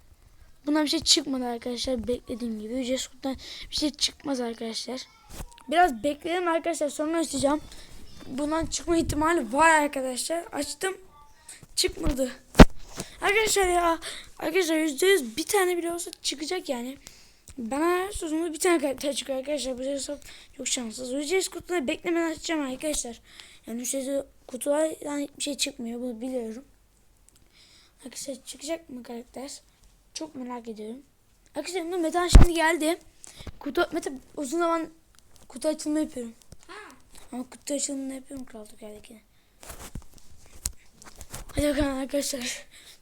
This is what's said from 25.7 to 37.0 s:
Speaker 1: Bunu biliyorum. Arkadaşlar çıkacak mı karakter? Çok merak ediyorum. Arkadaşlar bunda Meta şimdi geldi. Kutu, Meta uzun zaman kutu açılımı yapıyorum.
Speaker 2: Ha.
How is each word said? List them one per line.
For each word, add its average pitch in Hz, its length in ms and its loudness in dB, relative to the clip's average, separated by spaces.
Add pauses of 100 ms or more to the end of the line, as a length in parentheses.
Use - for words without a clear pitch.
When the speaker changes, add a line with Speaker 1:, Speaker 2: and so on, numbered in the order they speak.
Speaker 1:
Bunu 233 200 -6
biliyorum. 247 420 -6 (1400)
Arkadaşlar 262 300 -10 (100)
çıkacak 330 440 -8
mı 247 140 -12
karakter? 247 580 -12 (520)
Çok 311 220 -10
merak 247 320 -8
ediyorum. 220 340 -10 (540)
Arkadaşlar 339 300 -4
bunda 359 120 -2
Meta 339 320 2
şimdi 339 240 12
geldi. 320 460 4 (600)
Kutu, 294 320 0
Meta 330 200 -4 (260)
uzun 294 220 -2
zaman 330 280 2 (600)
kutu 285 200 -4
açılımı 302 320 0
yapıyorum. 240 340 -4 (340)
Speaker 2:
Ha. 349 60 -16 (580)